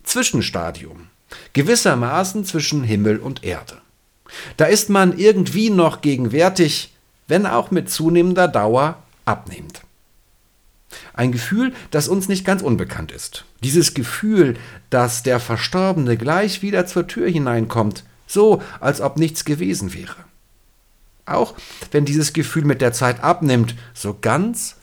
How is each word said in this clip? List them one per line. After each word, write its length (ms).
Zwischenstadium, 1040
gewissermaßen 880
zwischen 400
Himmel 340
und 240
Erde. 360
Da 100
ist 240
man 280
irgendwie 520
noch 320
gegenwärtig, 920
wenn 200
auch 260
mit 180
zunehmender 560
Dauer 520
abnehmend. 560
Ein 180
Gefühl, 400
das 160
uns 220
nicht 160
ganz 180
unbekannt 480
ist. 340
Dieses 280
Gefühl, 640
dass 360
der 160
Verstorbene 760
gleich 460
wieder 240
zur 220
Tür 200
hineinkommt, 760
so 340
als 220
ob 180
nichts 260
gewesen 500
wäre. 200
Auch 280
wenn 120
dieses 280
Gefühl 320
mit 160
der 120
Zeit 300
abnimmt, 540
so 260
ganz 640